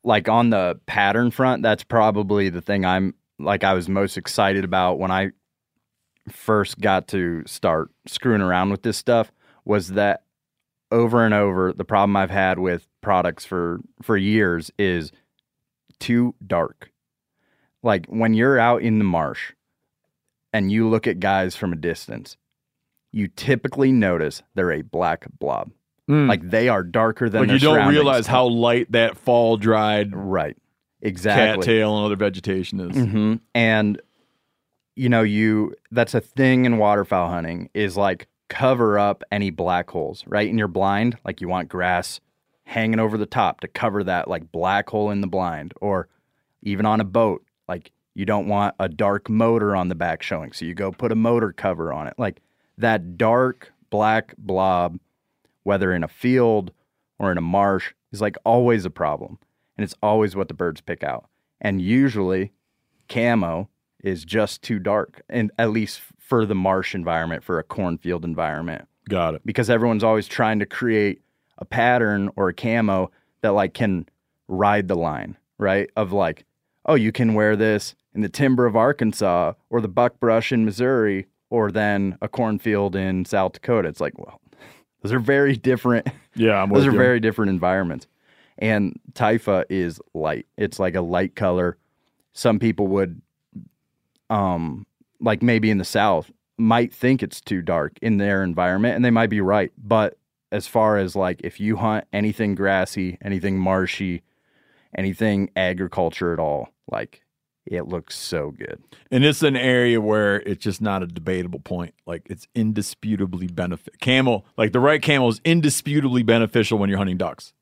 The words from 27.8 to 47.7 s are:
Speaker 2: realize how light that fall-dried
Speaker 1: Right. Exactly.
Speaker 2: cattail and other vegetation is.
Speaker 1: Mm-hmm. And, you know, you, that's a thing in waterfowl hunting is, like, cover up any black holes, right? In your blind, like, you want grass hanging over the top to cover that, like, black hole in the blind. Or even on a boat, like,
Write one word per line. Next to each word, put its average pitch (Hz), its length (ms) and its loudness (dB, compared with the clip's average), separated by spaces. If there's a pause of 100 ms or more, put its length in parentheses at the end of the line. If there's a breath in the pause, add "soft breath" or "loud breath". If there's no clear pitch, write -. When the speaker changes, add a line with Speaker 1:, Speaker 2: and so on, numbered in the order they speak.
Speaker 2:
realize 135 320 4
how 127 200 4
light 120 440 2
that 113 260 4
fall-dried 107 960 2
Speaker 1:
Right. 92 400 -2 (460)
Exactly. 101 640 2
Speaker 2:
cattail 107 320 4
and 104 80 0
other 104 100 0
vegetation 95 640 -2
is. 92 160 -6
Speaker 1:
Mm-hmm. 107 400 2 (180)
And, 110 480 2 (920)
you 127 140 0
know, 117 140 4
you, 107 520 0 (160)
that's 117 220 0
a 117 80 0
thing 131 440 2
in 120 120 2
waterfowl 101 520 2
hunting 85 440 -6
is, 98 240 -4
like, 98 300 -2 (220)
cover 120 500 2
up 101 320 0
any 101 180 -2
black 87 400 -2
holes, 73 380 -8
right? 104 200 -2
In 104 100 -2
your 107 100 0
blind, 98 580 0
like, 95 160 -10
you 90 60 -8
want 90 220 -4
grass 90 500 -2 (460)
hanging 110 340 -2
over 110 180 0
the 104 80 -4
top 101 360 -2
to - 60 -12
cover 104 360 -4
that, 90 240 -2
like, 82 240 -8
black 92 380 -2
hole 104 220 -2
in 101 100 -4
the 95 60 -4
blind. 85 540 -6
Or 98 260 -4 (540)
even 101 240 -4
on 110 160 2
a 104 40 -2
boat, 104 380 0 (240)
like, 90 240 -12 (220)